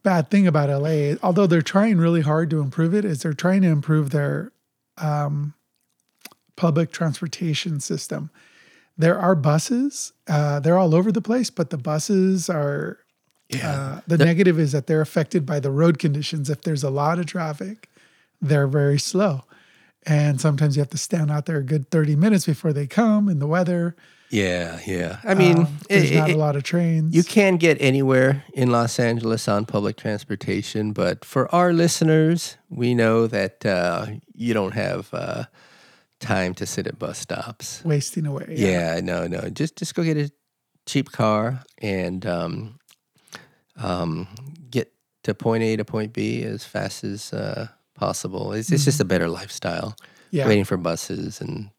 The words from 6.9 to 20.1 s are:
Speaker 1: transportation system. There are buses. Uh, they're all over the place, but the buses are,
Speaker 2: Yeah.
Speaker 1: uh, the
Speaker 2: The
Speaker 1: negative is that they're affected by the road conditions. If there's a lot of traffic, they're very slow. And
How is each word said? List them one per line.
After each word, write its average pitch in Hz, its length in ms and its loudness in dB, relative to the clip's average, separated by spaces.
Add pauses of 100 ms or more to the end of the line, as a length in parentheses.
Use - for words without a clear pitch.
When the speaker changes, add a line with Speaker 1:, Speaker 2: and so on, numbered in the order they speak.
Speaker 1:
transportation 160 880 -4
system. 147 500 -8 (640)
There 165 220 2
are 185 160 2
buses. 160 800 0 (160)
Uh, 147 320 0
they're 165 180 4
all 170 160 4
over 185 180 4
the 220 80 0
place, 233 300 -2
but 165 200 -4
the 170 60 -4
buses 180 720 0
are, 151 500 -4 (520)
Speaker 2:
Yeah. 131 200 -4
Speaker 1:
uh, 139 360 -6
the 165 100 2
Speaker 2:
The 156 80 6
Speaker 1:
negative 170 340 6
is 147 140 2
that 139 140 -2
they're 156 160 2
affected 156 420 0
by 147 160 -2
the 139 120 -2
road 160 260 4
conditions. 147 500 -2
If 147 140 -4
there's 147 220 -2
a 135 60 -2
lot 143 280 0
of 175 80 -4
traffic, 180 640 -8 (500)
they're 143 280 2
very 143 300 4
slow. 175 440 0 (640)
And 147 340 4